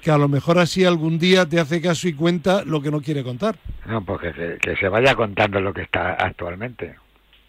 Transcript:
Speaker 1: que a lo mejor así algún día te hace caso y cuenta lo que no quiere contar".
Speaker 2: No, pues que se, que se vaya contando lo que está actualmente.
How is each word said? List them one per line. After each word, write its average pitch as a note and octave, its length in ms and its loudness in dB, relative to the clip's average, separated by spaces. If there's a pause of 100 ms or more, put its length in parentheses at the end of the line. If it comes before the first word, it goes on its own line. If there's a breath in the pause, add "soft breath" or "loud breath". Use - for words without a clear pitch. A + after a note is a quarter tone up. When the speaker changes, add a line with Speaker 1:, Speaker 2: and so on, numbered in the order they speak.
Speaker 1:
que - 80 -2
a D3+ 80 6
lo C#3+ 100 4
mejor C#3+ 300 2
así F3+ 280 4
algún E3 340 2
día F#3 280 4
te E3+ 120 2
hace E3 220 0
caso E3+ 260 0
y E3+ 60 0
cuenta F3 520 2
lo D3 160 -2
que C#3+ 100 -2
no D3+ 100 0
quiere C#3+ 220 -4
contar". B2+ 320 -4 (300)
Speaker 2:
No, A2 180 -4
pues F#2 180 -6
que E2+ 120 -6
se, E2+ 240 -8
que - 180 -4
se F#2+ 140 0
vaya B2 240 4
contando G#2 480 0
lo F#2+ 120 -2
que F#2 100 -8
está F2+ 300 -4
actualmente. F#2 840 -6 (540)